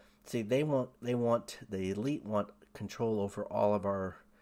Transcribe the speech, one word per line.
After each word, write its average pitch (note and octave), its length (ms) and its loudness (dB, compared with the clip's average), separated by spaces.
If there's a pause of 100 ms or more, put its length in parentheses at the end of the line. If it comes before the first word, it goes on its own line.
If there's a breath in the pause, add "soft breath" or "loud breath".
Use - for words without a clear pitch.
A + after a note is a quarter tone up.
(240 loud breath)
See, A#2+ 180 -2
they B2+ 220 2
want, C3+ 260 0 (100)
they B2 140 -2
want, A#2 460 2 (100)
the F#2+ 200 -2
elite A#2 340 -2
want G#2 240 0 (240)
control A2 480 -2
over G2+ 240 -2
all G#2 280 2
of G2 140 2
our F#2+ 300 -2 (260 soft breath)